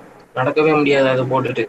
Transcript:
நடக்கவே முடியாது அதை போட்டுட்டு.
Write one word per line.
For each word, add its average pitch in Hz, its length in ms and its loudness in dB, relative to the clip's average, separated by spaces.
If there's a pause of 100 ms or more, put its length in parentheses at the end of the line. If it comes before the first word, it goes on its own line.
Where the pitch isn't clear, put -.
(340)
நடக்கவே 147 400 0
முடியாது 139 340 2
அதை 131 160 0
போட்டுட்டு. 123 440 -2